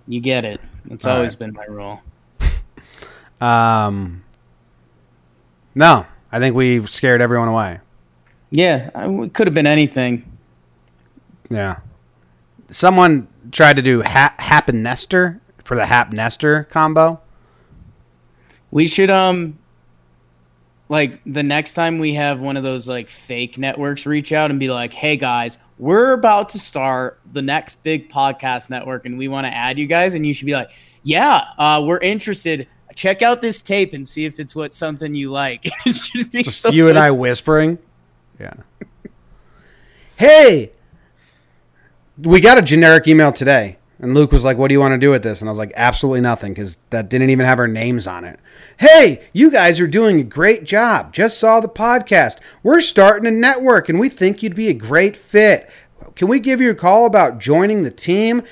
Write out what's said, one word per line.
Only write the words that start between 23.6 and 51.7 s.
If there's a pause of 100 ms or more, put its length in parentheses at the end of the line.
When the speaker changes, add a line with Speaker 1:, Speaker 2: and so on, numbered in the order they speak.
Speaker 1:
reach
out
and
be
like,
"Hey,
guys, (200)
we're
about
to
start (120)
the
next
big
podcast
network,
and
we
wanna
add
you
guys."
And
you
should
be
like, (320)
"Yeah, (140)
uh,
we're
interested. (260)
Check
out
this
tape
and
see
if
it's
what,
something
you
like." (120)
<laughs>
It
should
be
Speaker 2:
Just
Speaker 1:
so
Speaker 2:
you
and
I
Speaker 1:
much
Speaker 2:
whispering. (600)
Yeah. (1600)
Hey, (1500)
we
got
a
generic
email
today. (240)
And
Luke
was
like,
"What
do
you
wanna
do
with
this?"
And
I
was
like,
"Absolutely
nothing,"
'cause (140)
that
didn't
even
have
our
names
on
it. (400)
"Hey, (100)
you
guys
are
doing
a
great
job.
Just
saw
the
podcast. (260)